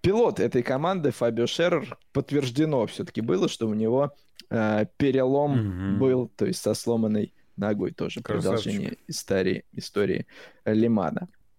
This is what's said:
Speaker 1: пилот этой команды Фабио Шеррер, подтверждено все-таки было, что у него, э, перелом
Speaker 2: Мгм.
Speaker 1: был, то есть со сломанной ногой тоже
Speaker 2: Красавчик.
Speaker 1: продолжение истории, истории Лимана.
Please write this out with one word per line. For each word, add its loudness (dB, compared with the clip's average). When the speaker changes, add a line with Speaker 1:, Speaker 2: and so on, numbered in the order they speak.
Speaker 1:
пилот 2
этой 2
команды 0
Фабио 0
Шеррер, 0
подтверждено 0
все-таки -8
было, 0
что -4
у -2
него, 0
э, 0
перелом 2
Speaker 2:
Мгм. -2
Speaker 1:
был, 2
то -2
есть -2
со 0
сломанной 0
ногой -2
тоже -6
Speaker 2:
Красавчик. -2
Speaker 1:
продолжение -4
истории, -2
истории -2
Лимана. 2